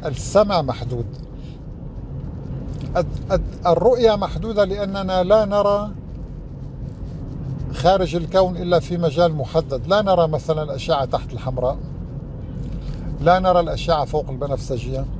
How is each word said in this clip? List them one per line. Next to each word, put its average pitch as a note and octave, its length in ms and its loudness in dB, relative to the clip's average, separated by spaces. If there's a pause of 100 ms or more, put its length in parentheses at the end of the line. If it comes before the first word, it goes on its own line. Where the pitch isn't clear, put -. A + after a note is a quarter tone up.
السمع F#3 580 4
محدود. A#2+ 440 -4 (1900)
الد-، - 360 -2
الد-، - 340 0
الرؤية A3 500 6
محدودة G3+ 480 0
لأننا F#3+ 580 0
لا G#3 220 6
نرى G3+ 460 2 (1800)
خارج F3 440 2
الكون F3+ 400 2
إلا F3 240 2
في E3+ 180 -4
مجال E3 360 4
محدد، C3+ 520 -2
لا G3+ 160 4
نرى F3+ 260 4
مثلا D#3 340 0
الأشعة C#3 420 0
تحت B2+ 280 -4
الحمراء، B2+ 460 -2 (1400)
لا E3+ 180 6
نرى F#3 220 6
الأشعة D#3 440 2
فوق C#3+ 260 -2
البنفسجية C3 760 -4 (140)